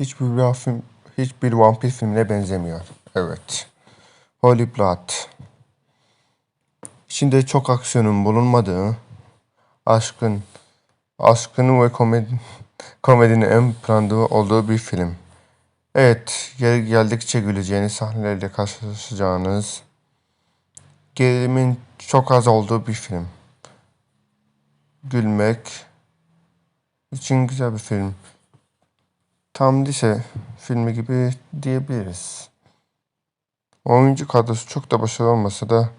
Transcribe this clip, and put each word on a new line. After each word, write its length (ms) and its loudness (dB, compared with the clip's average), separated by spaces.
hiçbir 260 -6
bir 280 0
film, 280 -6
hiçbir 340 -4
One 260 4
Piece 180 -4
filmine 320 -2
benzemiyor. 520 -4
Evet. 540 -8
Holy 380 2
Blood. 340 -2
İçinde 380 2
çok 240 0
aksiyonun 540 0
bulunmadığı, 720 2
aşkın, 560 0
aşkın 640 4
ve 100 2
komedi-, 480 0
komedinin 440 6
ön 260 4
planda 420 0
olduğu 540 0
bir 100 0
film. 380 -6
Evet, 640 2
gel-, 260 2
geldikçe 560 0
güleceğiniz 520 -2
sahnelerle 600 -6
karşılaşacağınız, 1300 -4
gerilimin 680 0
çok 340 2
az 160 4
olduğu 380 2
bir 60 -6
film. 360 -8
Gülmek 800 -2
için 340 -2
güzel 260 -4
bir 60 -8
film. 360 -6
Tam 340 2
lise 380 -2
filmi 360 -4
gibi 400 -2
diyebiliriz. 840 -8
Oyuncu 440 2
kadrosu 400 0
çok 220 -8
da 100 2
başarılı 320 0
olmasa 360 -2
da 300 2